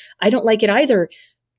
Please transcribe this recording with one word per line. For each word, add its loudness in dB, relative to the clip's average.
I 0
don't -2
like 0
it 2
either, 0